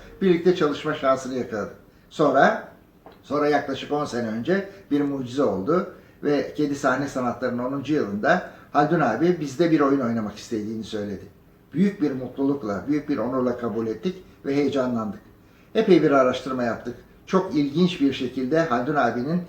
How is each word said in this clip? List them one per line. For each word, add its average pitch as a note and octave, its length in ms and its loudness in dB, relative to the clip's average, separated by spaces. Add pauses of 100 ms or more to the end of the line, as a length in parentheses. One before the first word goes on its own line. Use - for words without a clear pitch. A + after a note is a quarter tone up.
(220)
birlikte F3 340 4
çalışma D3 380 0
şansını C3 400 0
yakaladım. G#2+ 400 -4 (360)
Sonra, D3 580 4 (540)
sonra D3 260 -2
yaklaşık C3+ 440 -2
on D3+ 120 -2
sene A#2 240 -4
önce D3+ 400 -2 (220)
bir C#3+ 100 2
mucize C#3 420 -2
oldu A#2+ 520 0 (300)
ve D3 320 0
Kedi C#3+ 180 0
Sahne C3+ 340 -2
Sanatları'nın B2 560 -4
onuncu C3+ 300 -4
yılında B2+ 560 0 (220)
Haldun D#3 280 2
abi D3+ 400 2
bizde D3+ 300 0
bir D#3 100 4
oyun C#3 200 4
oynamak A#2 360 -4
istediğini A2 480 -6
söyledi. G2+ 400 -8 (500)
Büyük G3 280 2
bir C#3+ 100 2
mutlulukla, B2+ 760 -4
büyük D3 200 -2
bir C#3 100 -2
onurla B2 400 -2
kabul A2+ 280 -2
ettik A2+ 380 -6 (220)
ve C#3 100 0
heyecanlandık. B2 640 0 (540)
Epey G3+ 280 6
bir D3+ 80 4
araştırma B2+ 520 2
yaptık. A#2 320 -4 (320)
Çok F#3 280 0
ilginç D3+ 460 2
bir C#3 120 4
şekilde C3 480 -2
Haldun B2+ 340 0
abinin C3 540 0